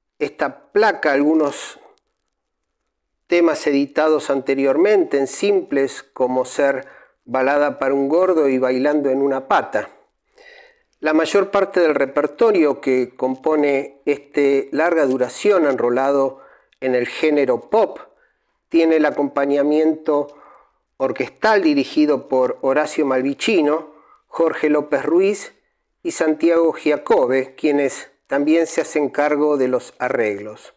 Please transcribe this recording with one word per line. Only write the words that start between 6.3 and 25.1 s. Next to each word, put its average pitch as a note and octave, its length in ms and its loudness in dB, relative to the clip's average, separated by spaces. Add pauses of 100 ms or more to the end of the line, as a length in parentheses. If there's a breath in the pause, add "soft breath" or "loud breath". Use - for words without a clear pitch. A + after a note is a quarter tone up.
ser C3+ 500 -4 (340 loud breath)
Balada C3+ 480 0
para C3+ 160 -2
un C#3 140 0
gordo E3 400 2
y C3 100 0
Bailando C3+ 520 0
en C3+ 120 0
una C3+ 280 -2
pata. B2+ 400 0 (1120 soft breath)
La D#3 120 -2
mayor E3 380 0
parte F#3+ 300 0
del D#3 120 2
repertorio D3 840 0
que B2+ 380 -2
compone C#3 880 -2
este C#3 680 0
larga D#3+ 340 0
duración, C3+ 600 0
enrolado C3+ 720 0 (400 loud breath)
en C3 160 -2
el B2 120 0
género C#3+ 640 0
pop. G#3+ 300 0 (680)
Tiene E3 280 2
el D3+ 80 2
acompañamiento D3 1200 0 (680 loud breath)
orquestal C3+ 640 0
dirigido D3 680 0
por B2+ 340 0
Horacio D3 440 0
Malvicino, D3 880 0 (340 loud breath)
Jorge D#3+ 420 0
López D3 340 0
Ruiz F#3+ 500 0 (500)